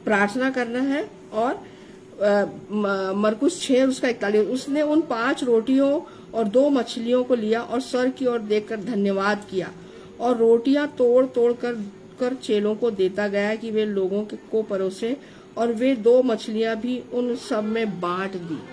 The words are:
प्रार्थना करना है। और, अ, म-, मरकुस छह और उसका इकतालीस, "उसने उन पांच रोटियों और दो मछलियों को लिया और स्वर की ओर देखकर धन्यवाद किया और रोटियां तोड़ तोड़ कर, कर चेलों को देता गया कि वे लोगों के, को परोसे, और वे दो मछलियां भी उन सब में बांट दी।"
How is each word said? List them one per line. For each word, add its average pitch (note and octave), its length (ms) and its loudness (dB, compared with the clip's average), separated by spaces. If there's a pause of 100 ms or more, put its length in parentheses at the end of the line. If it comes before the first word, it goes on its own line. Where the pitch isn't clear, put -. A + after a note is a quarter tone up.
प्रार्थना G#3+ 460 2
करना A#3+ 300 -4
है। C#4 300 -2 (220)
और, A3+ 200 0
अ, - 920 -2 (260)
म-, G3 500 0
मरकुस A3 420 2
छह C4 200 4
और C4+ 60 4
उसका C4 200 0
इकतालीस, G#3+ 380 2
"उसने B3+ 360 -2
उन D4+ 180 4
पांच C#4 440 -2
रोटियों C4 560 2 (340)
और A3+ 100 0
दो B3 260 4
मछलियों A#3+ 540 0
को B3+ 100 2
लिया A3+ 280 0
और A#3+ 180 -4
स्वर B3+ 280 -2
की C4 180 -4
ओर A#3+ 120 0
देखकर G#3+ 420 -2
धन्यवाद G3+ 680 0
किया E3+ 220 -4 (480)
और A#3+ 160 2
रोटियां A#3 500 4
तोड़ B3+ 400 4
तोड़ A#3+ 260 2
कर, A#3+ 220 -4 (460)
कर B3+ 140 0
चेलों G#3 400 0
को A3+ 160 0
देता G3+ 380 0
गया G3+ 260 0
कि A3 160 -8
वे G#3+ 140 0
लोगों G3 400 -2
के, G#3 120 -10
को - 260 -4
परोसे, G3+ 540 -4 (400)
और A#3 160 0
वे B3+ 240 2
दो A#3 260 6
मछलियां A3+ 540 -2
भी A#3+ 260 -4 (100)
उन B3 240 -2
सब A3+ 280 -4
में G#3+ 360 -2
बांट F3+ 320 -4
दी।" E3+ 260 -8 (140)